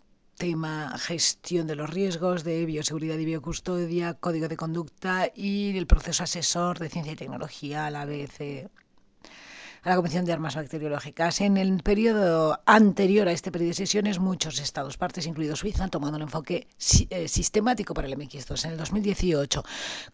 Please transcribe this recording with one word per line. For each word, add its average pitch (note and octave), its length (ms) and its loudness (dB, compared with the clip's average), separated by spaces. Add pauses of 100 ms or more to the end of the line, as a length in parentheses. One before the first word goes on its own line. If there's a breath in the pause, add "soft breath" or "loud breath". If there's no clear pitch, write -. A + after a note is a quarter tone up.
(380)
tema D#3+ 600 -4
gestión E3+ 720 -2
de D#3 80 -4
los D3+ 120 -6
riesgos F3+ 560 -2
de E3 220 -2
bioseguridad D#3 540 -4
y D#3+ 60 -2
biocustodia, E3+ 920 -2
código D#3+ 320 -2
de D#3+ 100 -6
conducta E3+ 760 -2
y G3+ 420 -2
el F3 80 -2
proceso E3 380 2
asesor F3 560 -2
de E3 100 -6
ciencia D#3 240 -6
y - 20 -12
tecnología D3 680 -8
a D3+ 60 -4
la D3 140 -6
B C#3+ 200 -6
C, C#3+ 420 -10 (1160 loud breath)
a F3 60 -2
la F3+ 60 6
Convención F3 300 2
de E3+ 80 2
Armas D#3 220 -2
Bacteriológicas. D3+ 840 -2
En G3 160 6
el F#3+ 260 2
periodo G3+ 840 4
anterior G3+ 640 8
a E3+ 60 4
este E3+ 180 -4
periodo E3+ 160 0
de E3+ 80 0
sesiones, G3+ 420 0
muchos F3+ 420 -2
estados C#3+ 380 -6
partes, F3 300 -4
incluido D#3 280 -2
Suiza, F#3 280 -2
han F#3 80 -2
tomado D3 240 -2
un D3+ 80 -4
enfoque D#3+ 520 -4
si-, - 360 6
eh, F3 160 -4
sistemático G#3+ 680 0
para D3 140 -4
el C3+ 60 -6
M C#3+ 100 -8
X C3+ 240 -14
dos. C#3 180 -4
En D#3+ 60 -6
el E3 80 -8
dos D#3 140 -6
mil G#3 100 2
dieciocho F3 600 2 (500 loud breath)